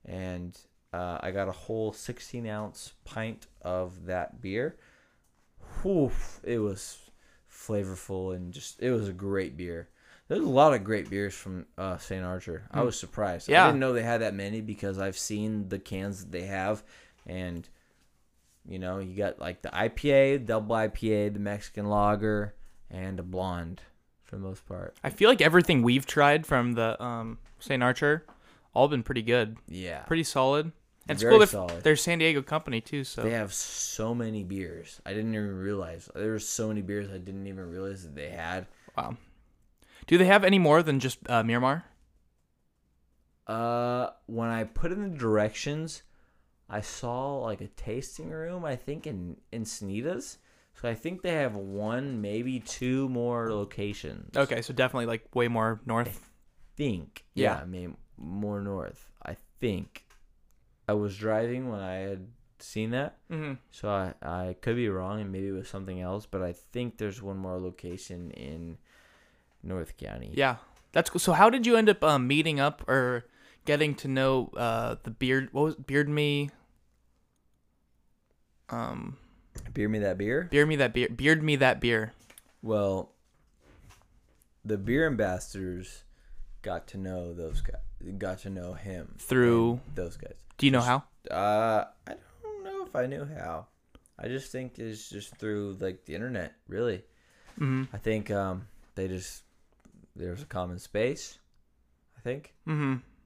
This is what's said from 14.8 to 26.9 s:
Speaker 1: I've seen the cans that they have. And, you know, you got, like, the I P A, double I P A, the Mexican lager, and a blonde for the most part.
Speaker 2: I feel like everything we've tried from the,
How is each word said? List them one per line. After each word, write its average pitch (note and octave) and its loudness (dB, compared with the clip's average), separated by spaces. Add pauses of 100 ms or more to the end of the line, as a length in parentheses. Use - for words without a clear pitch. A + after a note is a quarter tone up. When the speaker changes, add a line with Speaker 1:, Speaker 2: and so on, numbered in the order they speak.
Speaker 1:
I've F#2+ -4
seen G#2+ -2
the F#2+ -4
cans F#2+ -8
that - -16
they F2+ -6
have. G2 -2 (420)
And, F2+ -8 (960)
you F#2+ -10
know, F#2 -4
you F#2 -8
got, G2+ -2
like, F2+ -8
the - -6
I G#2+ 2
P C#3+ 0
A, C3+ 8
double A2 0
I A2 2
P A2 0
A, G#2 4
the G#2 -4
Mexican G#2 -6
lager, G#2 2 (360)
and F#2 -6
a - -10
blonde F2+ -4 (400)
for - -14
the G2 -8
most F#2+ -10
part. F2+ -12
Speaker 2:
I C3+ -2
feel G3+ 8
like B3+ 8
everything D#3 8
we've B2 6
tried D3 6
from B2 2
the, A2+ 0